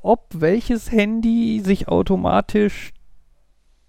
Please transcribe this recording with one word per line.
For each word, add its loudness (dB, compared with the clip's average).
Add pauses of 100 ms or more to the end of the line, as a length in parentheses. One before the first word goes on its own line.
ob 0
welches -2
Handy 0
sich 0
automatisch, 0 (960)